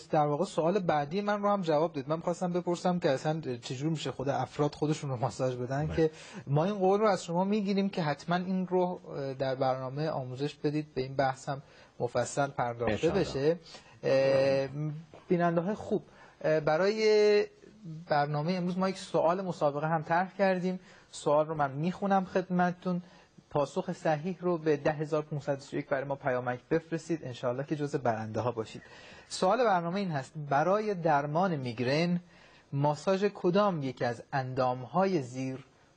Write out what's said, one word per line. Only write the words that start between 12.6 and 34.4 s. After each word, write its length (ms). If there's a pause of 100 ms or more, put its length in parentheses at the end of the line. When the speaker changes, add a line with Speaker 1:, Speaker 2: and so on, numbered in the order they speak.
Speaker 2:
انشاءالله. 320
Speaker 1:
بشه. 340 (440)
اه، 680 (600)
بیننده‌های 460
خوب، 280 (380)
اه، 200
برای 880 (600)
برنامهٔ 480
امروز 220
ما 100
یک 100
سوال 440
مسابقه 460
هم 140
طرح 360
کردیم. 420 (300)
سوال 360
رو 80
من 160
میخونم 540
خدمتتون. 800 (480)
پاسخ 420
صحیح 480
رو 180
به 180
ده 160
هزار 300
پونصد 340
و 40
سی 160
و 20
یک 100
برای 160
ما 100
پیامک 460 (100)
بفرستید، 520
انشاءالله 420
که 120
جزو 220
برنده 420
ها 120
باشید. 300 (460)
سوال 360
برنامه 360
این 100
هست: 220 (180)
برای 440
درمان 640
میگرن 640 (520)
ماساژ 520 (100)
کدام 480
یکی 220
از 180 (100)
اندامهای 880